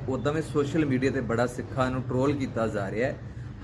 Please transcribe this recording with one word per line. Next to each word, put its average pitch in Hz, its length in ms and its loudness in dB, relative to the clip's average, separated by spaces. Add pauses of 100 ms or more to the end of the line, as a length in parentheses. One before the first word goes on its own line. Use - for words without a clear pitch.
ਉਦਾਂ 131 240 0
ਵੀ 160 100 0
ਸੋਸ਼ਲ 147 420 2
ਮੀਡੀਆ 135 260 4
'ਤੇ 127 120 0
ਬੜਾ 117 260 2
ਸਿੱਖਾਂ 127 420 -2
ਨੂੰ 127 120 -2
ਟਰੋਲ 127 340 2
ਕੀਤਾ 113 320 0
ਜਾ 101 220 -2
ਰਿਹਾ 113 180 0
ਹੈ, - 100 -6 (460)